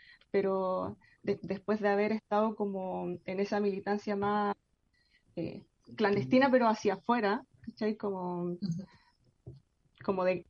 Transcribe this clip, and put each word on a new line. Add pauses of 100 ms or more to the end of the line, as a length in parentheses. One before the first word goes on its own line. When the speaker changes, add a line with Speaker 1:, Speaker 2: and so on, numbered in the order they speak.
(300)
Speaker 1:
pero (260)
de-,
después
de
haber
estado
como
en
esa
militancia
más, (800)
eh, (320)
clandestina,
pero
hacia
afuera, (160)
¿cachai?
Como,
Speaker 2:
Ujú. (1160)
Speaker 1:
como
de,